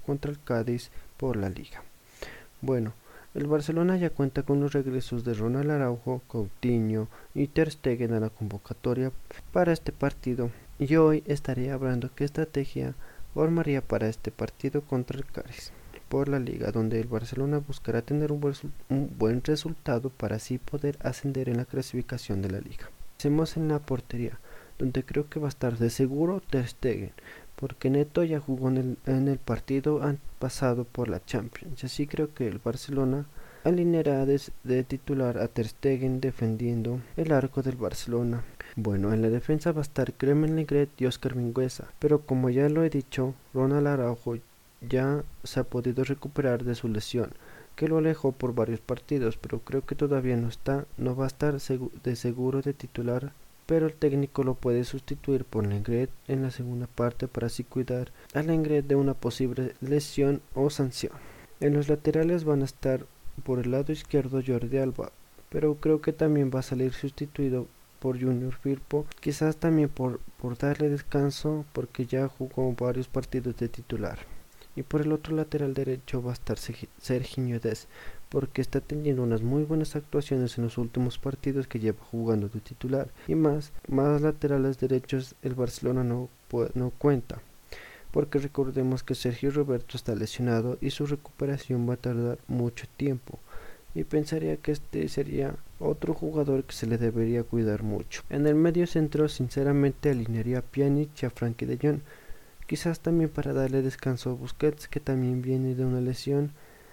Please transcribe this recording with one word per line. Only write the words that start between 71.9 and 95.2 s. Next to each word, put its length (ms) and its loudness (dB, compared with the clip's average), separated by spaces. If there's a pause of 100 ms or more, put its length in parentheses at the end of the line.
ya 200 0
jugó 460 -2
varios 340 0
partidos 500 -4
de 120 -2
titular. 480 -4 (560)
Y 100 -6
por 180 0
el 100 0
otro 240 -2
lateral 380 -2
derecho 500 -4
va 80 -4
a 20 -4
estar 220 -4
Sergi-, 320 -8 (100)
Sergiño 640 -2
Dest, 300 -4 (400)
porque 320 -2
está 180 0
teniendo 420 0
unas 200 2
muy 220 2
buenas 340 0
actuaciones 600 -2
en 60 2
los 140 -2
últimos 400 0
partidos 500 -2
que 120 -4
lleva 200 0 (100)
jugando 380 2
de 140 -8
titular. 480 -4 (180)
Y 80 2
más, 380 2 (160)
más 320 6
laterales 580 2
derechos 600 0
el 140 -4
Barcelona 500 0
no 240 0 (200)
pue-, 240 0
no 180 0
cuenta, 500 2 (720)
porque 280 2
recordemos 640 0
que 100 -2
Sergio 380 -2
Roberto 460 -2
está 180 -4
lesionado 640 0
y 120 -2
su 140 -4
recuperación 840 -2
va 60 0
a 20 -2
tardar 400 -2 (100)
mucho 480 -2
tiempo, 440 -4 (540)
y 120 -2
pensaría 500 0
que 160 -2
este 380 -2
sería 440 -2 (260)